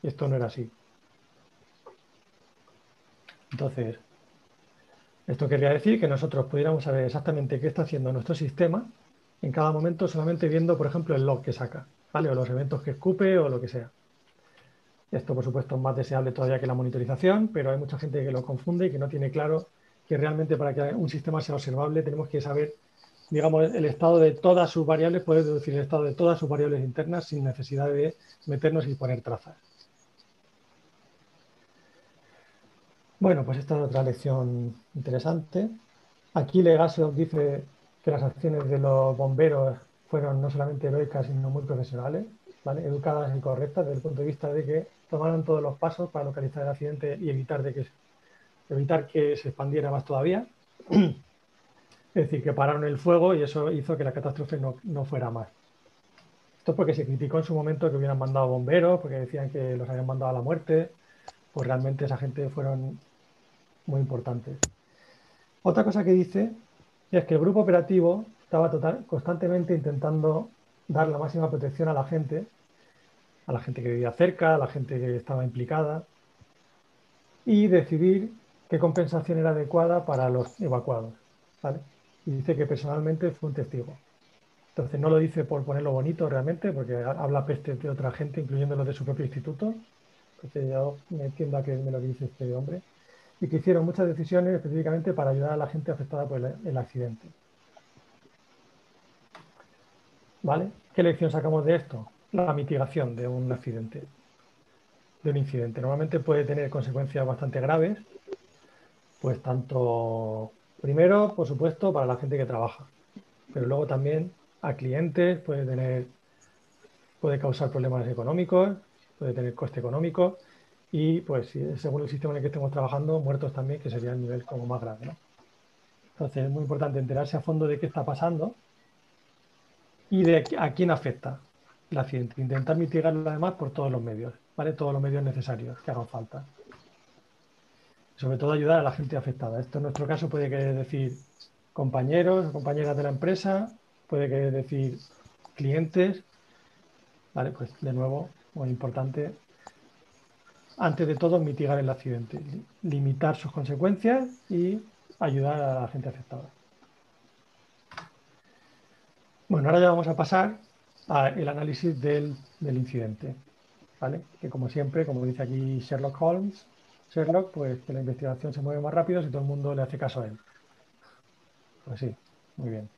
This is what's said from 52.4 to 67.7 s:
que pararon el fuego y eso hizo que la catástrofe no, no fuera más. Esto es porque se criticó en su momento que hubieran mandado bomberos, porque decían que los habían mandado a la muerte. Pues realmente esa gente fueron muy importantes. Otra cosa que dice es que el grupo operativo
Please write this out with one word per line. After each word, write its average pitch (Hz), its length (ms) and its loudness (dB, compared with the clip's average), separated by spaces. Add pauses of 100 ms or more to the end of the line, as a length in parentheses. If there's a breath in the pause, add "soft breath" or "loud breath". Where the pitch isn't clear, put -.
que 143 100 0
pararon 143 300 2
el 147 140 -2
fuego 175 360 6
y 156 80 2
eso 147 300 -2
hizo 151 260 -2
que 143 60 -2
la 131 80 0
catástrofe 143 460 -6
no, 135 260 -4
no 151 200 -4
fuera 127 280 -4
más. 113 160 -6 (1120)
Esto - 120 -2
es 147 40 2
porque 156 180 2
se 151 120 -2
criticó 135 340 0
en 156 40 -2
su 160 120 -2
momento 151 340 0
que 139 80 0
hubieran 139 220 0
mandado 131 280 2
bomberos, 165 540 4
porque 135 180 -6
decían 135 300 -6
que 131 260 -4
los 127 140 -6
habían 127 160 -4
mandado 131 240 -2
a 127 40 0
la 123 80 -2
muerte. 160 500 0 (640 loud breath)
Pues 131 140 -4
realmente 135 380 0
esa 135 120 -2
gente 135 320 -4
fueron 135 500 -4 (840)
muy 139 140 0
importantes. 127 580 -4 (1080 soft breath)
Otra 185 200 4
cosa 208 200 2
que 180 80 6
dice 190 400 4 (600)
es 175 140 4
que 160 100 2
el 151 40 6
grupo 196 220 4
operativo 175 640 4 (180)